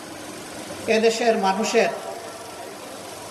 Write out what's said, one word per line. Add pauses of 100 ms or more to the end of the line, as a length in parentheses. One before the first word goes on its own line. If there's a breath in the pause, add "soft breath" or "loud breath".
(880)
এদেশের
মানুষের (1400)